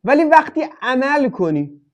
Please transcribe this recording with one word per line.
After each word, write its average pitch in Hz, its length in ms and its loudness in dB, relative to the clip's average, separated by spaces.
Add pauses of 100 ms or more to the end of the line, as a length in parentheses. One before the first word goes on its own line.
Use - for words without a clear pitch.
ولی 285 200 2
وقتی 311 380 2 (200)
عمل 262 480 -2
کنی 147 520 -4 (120)